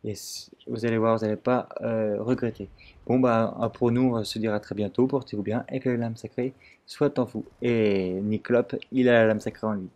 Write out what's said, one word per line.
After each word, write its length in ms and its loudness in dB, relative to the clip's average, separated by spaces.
et 60 -6
s-, 380 -14
vous 200 -6
allez 120 2
voir, 200 4
vous 80 -2
n'allez 100 0
pas, 320 0
euh, 380 -2
regretter. 500 -4
Bon, 140 2
bah, 540 2
pour 180 2
nous, 120 2
on 80 4
va 120 -2
se 160 -8
dire 140 -2
à 80 -2
très 140 -10
bientôt, 320 0
portez-vous 360 -4
bien 260 -4
et 120 -6
que 80 -2
la 80 0
lame 180 -4
sacrée 380 -8
soit 340 0
en 60 0
vous. 180 -8
Et 600 2
Niklop, 560 0
il 160 4
a 40 8
la 140 8
lame 140 2
sacrée 260 -6
en 60 -2
lui. 220 -8